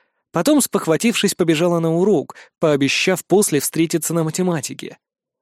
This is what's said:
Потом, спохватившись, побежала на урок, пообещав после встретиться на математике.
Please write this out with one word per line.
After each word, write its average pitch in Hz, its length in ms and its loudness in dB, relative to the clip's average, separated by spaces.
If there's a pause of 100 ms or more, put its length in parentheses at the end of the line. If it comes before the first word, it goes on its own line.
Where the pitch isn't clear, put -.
(320)
Потом, 269 300 2
спохватившись, 196 760 0
побежала 170 440 0
на 165 140 0
урок, 170 420 0 (240)
пообещав 151 640 0
после 180 340 2
встретиться 160 540 -2
на 165 100 0
математике. 160 720 -4 (440)